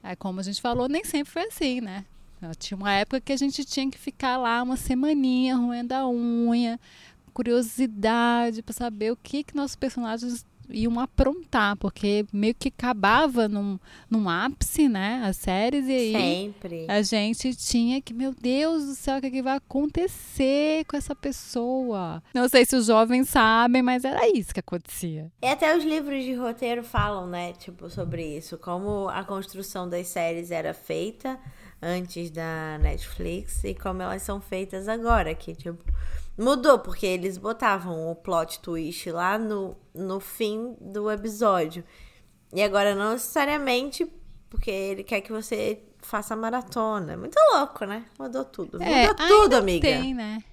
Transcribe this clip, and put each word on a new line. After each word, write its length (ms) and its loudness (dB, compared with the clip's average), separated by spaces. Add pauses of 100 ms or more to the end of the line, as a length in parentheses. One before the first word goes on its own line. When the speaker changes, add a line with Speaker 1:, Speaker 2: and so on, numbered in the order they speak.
Speaker 1:
é 120 -10
como 240 -6
a 20 -6
gente 180 -6
falou, 280 0
nem 160 -2
sempre 280 -2
foi 140 -4
assim, 340 -2
né? 240 -10 (540)
Tinha 180 -8
uma 160 0
época 280 2
que 120 -4
a 40 2
gente 280 0
tinha 240 -2
que 80 -6
ficar 400 -2
lá 240 0
uma 160 0
semaninha 800 2
roendo 380 0
a 140 0
unha, 680 2 (560)
curiosidade 1300 2
pra 120 -12
saber 380 -4
o 40 -2
que 280 -6
que 100 -16
nossos 220 -4
personagens 680 -4 (260)
iam 280 0
aprontar, 760 2
porque 560 0
meio 220 2
que 140 -4
acabava 800 4
num, 320 -2 (300)
num 200 2
ápice, 600 2
né, 360 0
as 120 0
séries, 500 0
e 60 0
aí 200 2 (340)
Speaker 2:
Sempre. 420 -10
Speaker 1:
a 140 2
gente 520 0
tinha 460 2
que, 140 -12
meu 180 -2
Deus 540 0
do 80 -6
céu, 240 -2
o 20 -2
que 100 -4
que 120 -2
vai 140 0
acontecer 1300 0
com 100 -6
essa 180 -6
pessoa? 1080 -4 (100)
Não 160 4
sei 160 10
se 120 2
os 100 4
jovens 420 6
sabem, 540 6
mas 220 2
era 300 2
isso 200 -2
que 60 -4
acontecia. 680 -8 (120)
Speaker 2:
E 40 0
até 300 4
os 80 2
livros 400 -2
de 100 -4
roteiro 480 -4
falam, 440 -2
né, 260 -6
tipo, 380 -16
sobre 480 -6
isso, 180 -12
como 540 -4
a 140 -6
construção 640 -8
das 200 -4
séries 420 -4
era 220 -4
feita 680 -6 (440)
antes 480 -6
da 500 -8
Netflix 840 -2
e 100 -4
como 260 -6
elas 220 -6
são 180 -6
feitas 480 -8
agora, 460 2
que, 200 -10
tipo, 280 -12 (560)
mudou, 400 6
porque 280 -4
eles 300 -2
botavam 760 -2
o 40 -6
plot 460 -2
twist 500 -8
lá 260 0
no, 400 -4 (180)
no 260 -6
fim 600 -4
do 300 -4
episódio. 760 0 (680)
E 80 0
agora 320 2
não 180 0
necessariamente, 920 0 (420)
porque 220 -2
ele 320 -4
quer 200 -2
que 100 -12
você 480 -4 (180)
faça 380 -6
maratona. 800 -2
Muito 200 -6 (160)
louco, 320 0
né? 200 -8 (140)
Mudou 260 -6
tudo. 380 -10
Speaker 1:
É, 260 6
Speaker 2:
Mudou 180 0
tudo, 160 10
Speaker 1:
ainda 160 6
Speaker 2:
amiga. 300 4
Speaker 1:
tem, 260 0
né? 240 -6 (140)